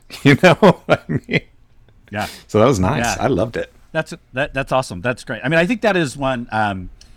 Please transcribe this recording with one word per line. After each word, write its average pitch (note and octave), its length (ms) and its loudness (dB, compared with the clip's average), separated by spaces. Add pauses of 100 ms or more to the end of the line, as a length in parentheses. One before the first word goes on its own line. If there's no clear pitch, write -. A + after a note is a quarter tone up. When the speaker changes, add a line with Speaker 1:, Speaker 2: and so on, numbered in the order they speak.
Speaker 1:
<laughs> - 140 -8
You C#3 200 6
know F3 120 6
what - 540 2
I - 180 -2
mean? - 140 -4 (680)
Speaker 2:
Yeah. G#2 160 -6 (200)
Speaker 1:
So G#2+ 120 0
that A2 60 6
was A#2+ 140 2
nice. A#2 260 0
Speaker 2:
Yeah. G#2 180 -2
Speaker 1:
I A2+ 40 2
loved A#2 280 -2
it. - 160 -8 (220)
Speaker 2:
That's, D#3+ 200 -6 (200)
that, C3+ 200 -6
that's C3+ 200 -6
awesome. C3 260 -2
That's A#2+ 240 -6
great. A2+ 220 -10
I - 20 -4
mean, E3 120 2
I F3 60 4
think G#3+ 160 -2
that G#3 140 2
is C#3+ 220 -2
one, C3 340 -4
um, G2+ 380 -4 (260)